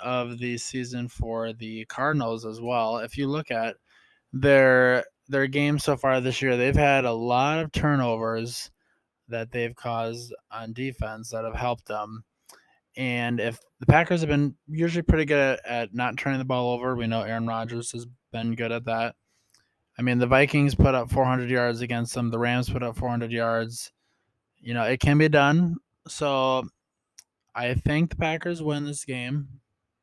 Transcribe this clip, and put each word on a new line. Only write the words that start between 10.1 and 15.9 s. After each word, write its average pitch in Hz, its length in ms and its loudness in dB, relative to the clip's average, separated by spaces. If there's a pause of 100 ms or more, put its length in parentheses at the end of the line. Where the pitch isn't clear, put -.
on 113 220 -12
defense 117 560 -8
that 113 140 -6
have 113 120 -6
helped 120 300 -4
them. 107 380 -8 (720)
And 120 440 -2
if 113 200 -4 (200)
the 120 60 -8
Packers 165 360 6
have 151 80 -2
been 147 260 2 (120)
usually 165 360 -2
pretty 156 220 4
good 139 340 2
at, - 60 -16
at 117 280 -6